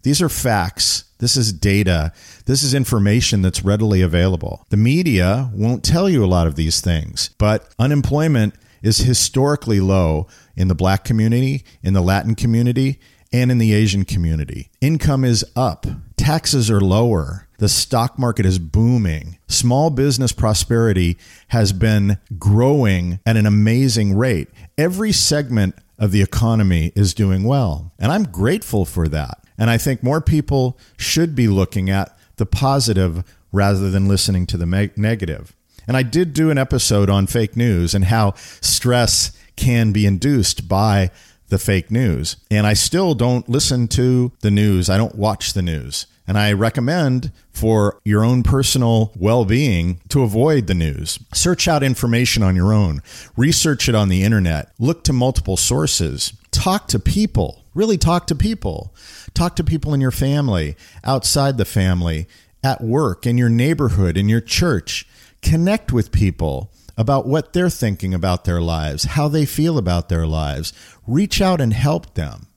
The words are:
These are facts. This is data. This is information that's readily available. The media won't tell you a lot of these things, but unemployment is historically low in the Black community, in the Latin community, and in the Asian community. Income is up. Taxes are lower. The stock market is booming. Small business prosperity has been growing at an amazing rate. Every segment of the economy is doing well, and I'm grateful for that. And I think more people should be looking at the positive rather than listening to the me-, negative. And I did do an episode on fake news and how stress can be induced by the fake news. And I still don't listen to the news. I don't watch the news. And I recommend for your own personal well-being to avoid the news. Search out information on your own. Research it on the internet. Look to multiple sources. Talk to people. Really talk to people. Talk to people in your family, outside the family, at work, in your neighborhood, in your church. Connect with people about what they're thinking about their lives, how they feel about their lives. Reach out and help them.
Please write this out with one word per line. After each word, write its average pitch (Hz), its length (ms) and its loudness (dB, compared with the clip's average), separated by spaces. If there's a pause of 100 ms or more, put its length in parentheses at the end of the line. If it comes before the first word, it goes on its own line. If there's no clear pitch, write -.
These 143 200 0
are 160 80 0
facts. - 720 -2 (160)
This 120 160 -2
is 110 160 0
data. 90 640 0 (320)
This 139 180 0
is 131 100 0
information 113 680 2
that's 92 220 0
readily 104 380 2
available. 87 680 0
The - 80 0
media 120 760 2
won't 110 300 -2
tell 180 260 2
you 139 140 2
a 95 40 2
lot 90 200 4
of 71 80 -2
these 80 240 -2
things, 80 580 -4
but 104 300 0 (100)
unemployment 139 800 0 (260)
is 107 180 0
historically 123 840 0
low 92 460 0 (280)
in 92 140 0
the 90 60 2
Black 92 280 0
community, 120 640 0 (180)
in 95 100 0
the 95 80 2
Latin 98 320 0
community, 120 680 0 (320)
and 123 200 2
in 123 60 2
the 110 160 4
Asian 101 320 2
community. 80 640 -4 (100)
Income 139 440 0
is 117 200 0 (100)
up. 120 300 -2 (320)
Taxes 139 540 0
are 101 100 2
lower. 95 680 0 (120)
The 104 100 2
stock - 480 -2
market 117 280 0
is 95 120 2
booming. 90 800 0 (100)
Small 135 420 0
business 131 420 0
prosperity 107 840 0 (320)
has 104 240 2
been 101 440 2 (200)
growing 101 880 2
at 113 100 2
an 107 100 2
amazing 107 680 2
rate. 110 320 0 (300)
Every 185 340 -2
segment 120 640 0 (220)
of 101 160 0
the 101 80 4
economy 98 720 0
is 98 180 2
doing 95 300 0
well, 98 560 -2
and 127 140 0
I'm 214 100 0
grateful 110 640 -2
for 80 240 -2
that. 73 300 -6 (180)
And 110 120 0
I 117 80 2
think 131 240 -2
more 147 200 0
people 139 580 0 (160)
should 160 400 -2
be 117 140 2
looking 95 400 0
at 95 280 -2 (200)
the 107 80 -2
positive 98 800 0 (260)
rather 98 380 2
than 98 180 2
listening 95 400 0
to 90 100 -4
the 85 80 -2
me-, 95 300 0
negative. 101 580 -4 (320)
And 123 120 -2
I 131 60 2
did 147 300 -2
do 160 160 2
an 147 80 2
episode 107 520 2
on 98 180 2
fake 113 300 -2
news 95 360 2
and 98 120 2
how 107 300 2 (260)
stress - 760 0 (200)
can 117 340 2
be 104 140 2
induced 101 640 0
by 98 420 2 (380)
the 98 100 0
fake 95 320 -2
news. 92 460 -2 (120)
And 104 160 2
I 107 80 2
still 175 420 0
don't 120 340 0
listen 123 400 0
to 127 500 0
the 104 120 0
news. 101 380 2
I 95 60 2
don't 110 200 0
watch 101 360 -4
the 98 120 -2
news. 71 420 -6 (200)
And 95 120 -2
I 104 160 2
recommend 127 800 0 (200)
for 110 540 0
your 104 180 2
own 123 200 2
personal 120 760 2
well-being 101 840 0 (100)
to 139 120 0
avoid 120 460 0
the 95 80 0
news. 78 420 -4 (160)
Search - 340 -2
out 151 140 2
information 120 600 0
on 92 120 2
your 90 160 2
own. 90 300 0 (340)
Research 139 540 0
it 117 60 2
on 101 140 2
the 92 140 2
internet. 92 540 0
Look 147 280 -2
to 147 60 2
multiple 127 460 -2
sources. 117 760 -2 (200)
Talk - 380 -2
to - 100 -2
people. - 720 -2
Really 208 240 0
talk 170 300 0
to - 80 -2
people. - 580 -4 (400)
Talk 170 220 -2
to 170 80 -4
people 151 320 -2
in 139 60 0
your 127 100 0
family, 123 640 -2 (280)
outside 135 540 -2
the 98 80 0
family, 87 640 -2 (360)
at 135 180 -2
work, 117 440 -2
in 120 140 2
your 120 100 2
neighborhood, 117 680 0
in 101 140 0
your 113 120 2
church. - 640 -2 (340)
Connect 175 500 0
with 117 200 0
people 80 600 -2 (240)
about 131 300 0
what 151 280 -2
they're 180 160 2
thinking 98 440 -2
about 90 300 -2
their 87 180 -2
lives, 80 440 -2
how 151 220 0
they 147 180 0
feel 156 320 -2
about 87 320 -2
their 82 180 0
lives. 78 460 -4 (340)
Reach 175 340 0
out 185 200 2
and 113 120 2
help 143 420 -4
them. 65 420 -8